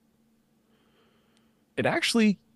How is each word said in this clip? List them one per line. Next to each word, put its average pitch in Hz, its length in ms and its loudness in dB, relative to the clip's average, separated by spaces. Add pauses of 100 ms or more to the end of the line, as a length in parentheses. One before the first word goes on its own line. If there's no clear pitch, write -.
(1800)
It 123 80 -2
actually, 220 540 0 (160)